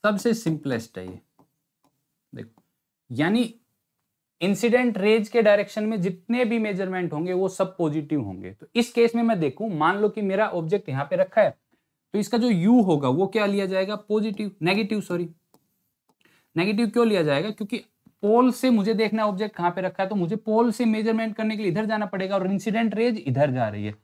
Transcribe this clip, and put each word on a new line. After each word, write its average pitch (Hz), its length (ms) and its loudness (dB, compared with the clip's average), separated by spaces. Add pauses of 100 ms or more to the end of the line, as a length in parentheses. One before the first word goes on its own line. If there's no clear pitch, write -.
सबसे 214 300 2
सिंपलेस्ट 143 640 -4
है 92 80 -10
ये, 92 120 -14 (1120)
देखो, - 300 -18 (480)
यानी 170 320 0 (960)
इंसिडेंट 220 580 2
रेज 214 300 2
के 233 140 2
डायरेक्शन 208 420 2
में 214 160 -2
जितने 202 440 -2
भी 226 140 0
मेजरमेंट 185 540 -4
होंगे 165 200 -4
वो 185 160 0
सब - 280 -4
पॉजिटिव 151 440 -2
होंगे। 95 300 -10
तो - 240 -20
इस 233 180 0
केस 233 220 4
में 233 80 2
मैं 226 180 2
देखूं, 160 300 -2
मान 165 260 2
लो 208 120 2
कि 214 140 -4
मेरा 196 260 0
ऑब्जेक्ट 175 400 -4
यहाँ 135 160 -2
पे 175 120 -4
रखा 185 240 2
है, - 100 4 (640)
तो 202 40 2
इसका 233 200 0
जो 240 120 2
यू 214 320 6
होगा 147 280 2
वो 170 180 2
क्या 208 180 0
लिया 196 200 0
जाएगा? 190 320 -2
पॉजिटिव, 208 520 -4 (120)
नेगेटिव, 202 380 0
सॉरी, 175 280 -6 (1300)
नेगेटिव 208 340 0
क्यों 233 160 2
लिया 202 160 2
जाएगा? 151 280 0
क्योंकि 208 280 -8 (440)
पोल 233 300 4
से 254 180 0
मुझे 220 240 2
देखना 214 280 0
है 214 60 0
ऑब्जेक्ट 208 280 -4
कहाँ 175 140 0
पे 170 100 -8
रखा 185 220 -4
है, 190 60 -2
तो 214 60 -6
मुझे 185 240 -2
पोल 226 340 2
से 247 120 -2
मेजरमेंट 220 520 0
करने 220 200 -2
के 214 60 -6
लिए 185 100 0
इधर 214 140 -2
जाना 214 200 -2
पड़ेगा 190 280 -4
और 185 120 0
इंसिडेंट 214 480 0
रेज 220 320 0
इधर 139 260 2
जा 123 160 -2
रही 104 160 -6
है 104 200 -6